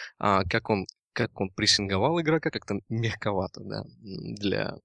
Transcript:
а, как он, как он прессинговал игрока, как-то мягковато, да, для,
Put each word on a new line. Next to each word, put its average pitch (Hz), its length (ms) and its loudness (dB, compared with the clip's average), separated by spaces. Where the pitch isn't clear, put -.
а, 98 260 4
как 113 260 0
он, 98 160 2
как - 280 -2
он 95 100 -2
прессинговал 104 680 2
игрока, 160 300 0
как-то 101 380 -6
мягковато, 104 720 -2
да, 104 240 -8
для, 101 840 -4